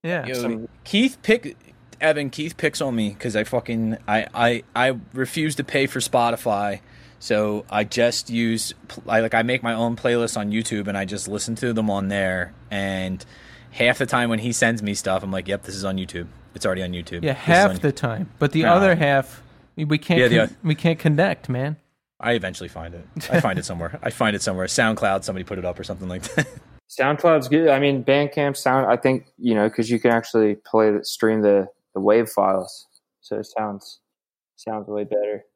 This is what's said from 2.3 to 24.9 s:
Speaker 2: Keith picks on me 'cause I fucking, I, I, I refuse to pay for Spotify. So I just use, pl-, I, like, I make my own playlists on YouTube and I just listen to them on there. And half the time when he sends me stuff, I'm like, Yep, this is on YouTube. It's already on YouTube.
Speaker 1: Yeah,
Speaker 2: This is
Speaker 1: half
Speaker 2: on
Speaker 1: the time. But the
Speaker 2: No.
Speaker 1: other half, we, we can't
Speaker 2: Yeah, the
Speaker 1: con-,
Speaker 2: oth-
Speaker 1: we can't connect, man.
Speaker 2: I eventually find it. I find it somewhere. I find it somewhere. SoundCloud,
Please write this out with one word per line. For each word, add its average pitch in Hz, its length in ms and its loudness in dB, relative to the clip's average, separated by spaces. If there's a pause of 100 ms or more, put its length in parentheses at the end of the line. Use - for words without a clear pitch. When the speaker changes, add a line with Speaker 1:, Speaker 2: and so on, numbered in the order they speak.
Speaker 2:
Keith 156 260 -8
picks - 240 -2
on 131 160 -2
me 104 180 0
'cause 107 220 -4
I 110 80 2
fucking, 113 540 -2 (100)
I, 107 260 2
I, 117 300 2 (100)
I 123 240 2 (140)
refuse 139 440 -2
to 139 80 -4
pay 139 220 0
for 131 140 -4
Spotify. 110 800 0 (400)
So 107 500 0
I 104 140 0
just 117 460 0
use, 117 420 -2 (160)
pl-, - 200 -18
I, 113 120 4
like, 113 140 0
I 113 80 4
make 123 200 0
my 117 120 -2
own 117 220 0
playlists 117 400 0
on 104 140 -4
YouTube 107 380 -2
and 101 100 -4
I 98 60 -2
just 98 240 -8
listen 104 280 -6
to 120 160 -2
them 110 180 0
on 98 180 -2
there. 92 440 -2 (180)
And 95 540 -4 (460)
half 120 280 2
the 135 80 0
time 120 220 0
when 113 120 0
he 120 120 -4
sends 117 300 2
me 104 120 -2
stuff, 95 280 -2
I'm 95 80 -6
like, 92 160 -4
Yep, 98 180 -4
this 95 120 -12
is 95 80 -8
on 95 140 -2
YouTube. 87 280 -8 (280)
It's 98 120 -6
already 92 160 -2
on 90 100 -6
YouTube. 87 300 -8
Speaker 1:
Yeah, 135 120 0
Speaker 2:
This - 80 -12
is - 40 -6
Speaker 1:
half 185 240 6
Speaker 2:
on 185 60 -4
Speaker 1:
the 147 160 0
time. 123 380 -6 (100)
But 143 120 2
the 160 100 2
Speaker 2:
No. 165 120 4
Speaker 1:
other 185 220 6
half, 143 460 0 (340)
we, 160 80 -4
we 151 140 0
can't 160 220 2
Speaker 2:
Yeah, 123 80 6
the 117 80 6
Speaker 1:
con-, 110 100 6
Speaker 2:
oth- - 180 -10
Speaker 1:
we 156 100 2
can't 165 240 0
connect, 160 500 2
man. 135 280 -4 (440)
Speaker 2:
I 120 120 0
eventually 92 360 -4
find 85 260 -14
it. 87 120 -16 (240)
I 170 100 4
find 98 200 0
it - 40 -8
somewhere. 85 380 -8
I 110 80 -4
find 110 240 0
it 98 80 -4
somewhere. 92 240 -2
SoundCloud, 107 560 0